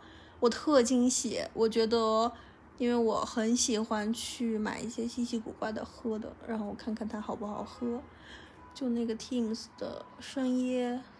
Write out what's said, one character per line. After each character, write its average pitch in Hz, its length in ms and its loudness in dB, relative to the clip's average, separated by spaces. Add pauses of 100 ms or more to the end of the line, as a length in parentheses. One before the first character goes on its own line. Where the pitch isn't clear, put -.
(400)
我 240 100 6
特 269 320 6
惊 247 260 6
喜。 208 340 0 (120)
我 226 120 4
觉 226 200 4
得， 220 440 4 (460)
因 247 100 0
为 240 80 4
我 226 300 4
很 233 320 2
喜 226 220 2
欢 214 340 0
去 233 460 -2
买 208 200 -2
一 - 80 -8
些 233 220 -4
稀 240 160 -2
奇 233 140 -2
古 - 200 -8
怪 220 140 -4
的 214 100 -6
喝 - 360 -6
的， 220 120 -8 (160)
然 220 120 -4
后 208 80 -4
我 208 80 -8
看 - 200 -6
看 214 140 -6
它 214 100 -6
好 214 160 -6
不 220 120 -8
好 208 180 -6
喝。 240 340 -4 (760)
就 262 160 -2
那 233 160 0
个 226 80 -2
Teams 226 540 -4 (100)
的 - 260 -8 (160)
生 - 260 -4
椰 254 540 0 (200)